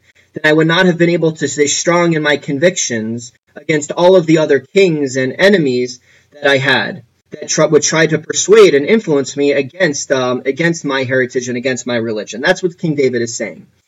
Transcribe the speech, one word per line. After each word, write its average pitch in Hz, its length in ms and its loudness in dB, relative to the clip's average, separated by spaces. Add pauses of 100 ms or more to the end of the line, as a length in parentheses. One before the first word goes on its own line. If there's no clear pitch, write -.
(340)
then - 100 -10
I 151 80 4
would 160 140 4
not 175 200 2
have 165 120 2
been 170 120 2
able 165 220 0
to 147 160 -6
stay 147 200 0
strong 170 440 0
in 156 100 -2
my 147 140 0
convictions 123 960 -4 (220)
against - 380 -6
all 180 220 4
of 170 120 4
the 160 120 4
other 143 220 2
kings 151 560 0
and 131 220 -2
enemies 143 640 2 (320)
that 143 140 -8
I 139 100 4
had, 131 460 -2 (300)
that - 160 -14
tr-, 156 180 0
would 147 160 4
try 160 240 0
to 156 120 -2
persuade 190 560 4
and 143 120 0
influence 156 500 0
me 143 160 0
against, 143 580 -4
um, 127 360 0
against 165 400 -2
my 135 180 -2
heritage 127 440 -2
and 123 100 -6
against 123 280 -6
my 120 100 -4
religion." 110 440 -6
That's 185 220 -2
what 175 160 -6
King 156 160 -4
David 123 260 0
is 117 160 -6
saying. 101 300 -10 (200)